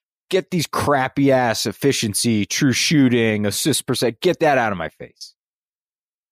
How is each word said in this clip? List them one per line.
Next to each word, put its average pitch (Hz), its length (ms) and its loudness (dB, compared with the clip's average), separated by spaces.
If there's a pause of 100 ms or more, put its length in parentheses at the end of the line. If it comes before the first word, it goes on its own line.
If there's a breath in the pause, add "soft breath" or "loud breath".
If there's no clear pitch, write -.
(300)
get 185 220 -2
these 170 160 -2
crappy 139 640 0
ass 123 320 0
efficiency, 110 800 -2
true - 260 0
shooting, 117 760 2
assist 113 400 -2
percent, 120 360 -2
get 175 180 0
that 147 180 2
out 113 140 0
of 92 60 -6
my 82 100 -6
face. - 480 -20 (960)